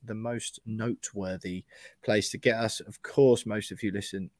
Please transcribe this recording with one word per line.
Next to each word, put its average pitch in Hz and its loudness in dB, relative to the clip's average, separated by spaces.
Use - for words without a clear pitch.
the 113 -8
most 117 -6
noteworthy 98 -6
place 107 2
to - -6
get 117 2
us, 113 -2
of - -16
course, 127 6
most 107 -4
of - -8
you 101 0
listen 98 -6